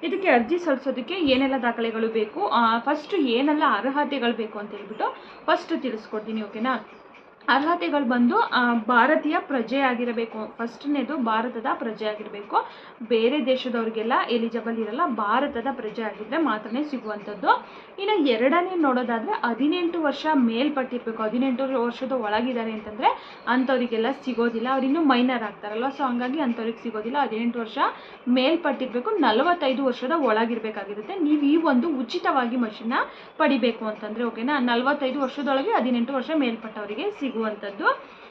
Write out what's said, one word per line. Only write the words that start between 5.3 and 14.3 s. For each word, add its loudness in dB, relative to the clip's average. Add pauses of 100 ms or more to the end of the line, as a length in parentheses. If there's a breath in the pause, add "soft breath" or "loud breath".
ಫಸ್ಟ್ 0
ತಿಳಿಸ್ಕೊಡ್ತೀನಿ, -6
ಓಕೆನಾ? -2 (760)
ಅರ್ಹತೆಗಳು 2
ಬಂದು, 4
ಆ, 2
ಭಾರತೀಯ 4
ಪ್ರಜೆ -2
ಆಗಿರಬೇಕು. -2
ಫಸ್ಟ್ನೇದು -4
ಭಾರತದ -2
ಪ್ರಜೆ -6
ಆಗಿರಬೇಕು. -6 (480 loud breath)
ಬೇರೆ 4
ದೇಶದವ್ರಿಗೆಲ್ಲ 0 (160)
ಎಲಿಜಿಬಲ್ 0